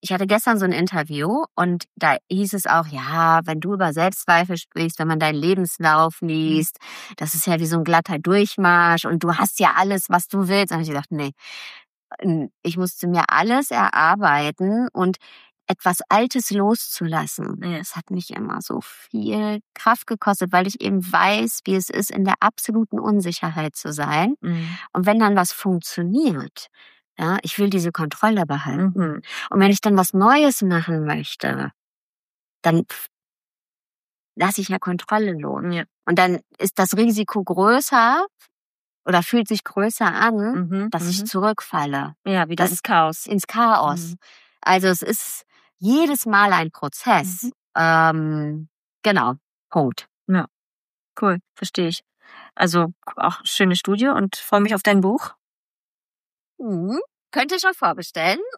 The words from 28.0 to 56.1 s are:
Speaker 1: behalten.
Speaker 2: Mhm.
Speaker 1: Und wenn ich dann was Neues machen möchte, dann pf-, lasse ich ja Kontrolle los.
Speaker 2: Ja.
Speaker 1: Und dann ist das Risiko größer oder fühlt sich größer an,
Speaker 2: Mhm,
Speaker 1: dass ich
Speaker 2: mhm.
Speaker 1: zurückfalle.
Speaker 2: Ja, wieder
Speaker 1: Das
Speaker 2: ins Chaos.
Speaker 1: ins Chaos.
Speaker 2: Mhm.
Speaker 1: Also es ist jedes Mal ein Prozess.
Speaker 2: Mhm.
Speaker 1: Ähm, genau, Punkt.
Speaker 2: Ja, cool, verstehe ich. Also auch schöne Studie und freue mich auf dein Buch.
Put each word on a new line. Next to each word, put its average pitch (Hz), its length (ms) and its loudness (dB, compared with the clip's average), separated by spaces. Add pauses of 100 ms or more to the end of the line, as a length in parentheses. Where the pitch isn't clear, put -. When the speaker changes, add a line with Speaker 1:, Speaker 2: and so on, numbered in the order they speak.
Speaker 1:
behalten. 151 500 -2
Speaker 2:
Mhm. 160 260 -2 (280)
Speaker 1:
Und 196 100 2
wenn 196 120 6
ich 196 100 2
dann 208 160 4
was 185 160 2
Neues 262 480 4
machen 165 440 0
möchte, 147 680 -6 (880)
dann 165 240 2
pf-, - 220 -14 (1300)
lasse 196 260 0
ich 190 80 -6
ja 190 100 -2
Kontrolle 196 540 -2
los. 147 380 -8
Speaker 2:
Ja. 170 120 -4 (220)
Speaker 1:
Und 175 140 2
dann 180 200 2 (200)
ist - 180 -4
das 190 180 2
Risiko 214 480 0
größer 233 840 2 (800)
oder 175 180 2
fühlt 233 240 0
sich 214 160 -4
größer 208 500 -2
an, 214 560 0
Speaker 2:
Mhm, 196 220 -4
Speaker 1:
dass 170 160 -4
ich 180 140 -2
Speaker 2:
mhm. 208 40 -6
Speaker 1:
zurückfalle. 156 880 -4 (100)
Speaker 2:
Ja, 180 240 0
wieder 170 160 0
Speaker 1:
Das 185 60 0
Speaker 2:
ins 185 120 -8
Chaos. 165 420 2
Speaker 1:
ins 202 220 -4
Chaos. 175 640 2
Speaker 2:
Mhm. 175 40 -12 (460)
Speaker 1:
Also 185 260 2
es 185 140 0
ist - 440 -6 (320)
jedes 277 480 2
Mal 202 280 4
ein 160 180 0
Prozess. 180 720 -2
Speaker 2:
Mhm. 240 80 -6 (240)
Speaker 1:
Ähm, 156 960 2 (340)
genau, 135 320 2 (340)
Punkt. - 380 -2 (200)
Speaker 2:
Ja, 185 200 2 (760)
cool, 185 180 2 (160)
verstehe 180 340 -4
ich. 170 120 -8 (540)
Also 170 320 2 (280)
auch - 280 -2
schöne 185 320 2
Studie 202 320 0
und 196 280 0
freue - 260 0
mich 208 120 2
auf - 100 -2
dein 202 180 4
Buch. 202 340 -2 (1200)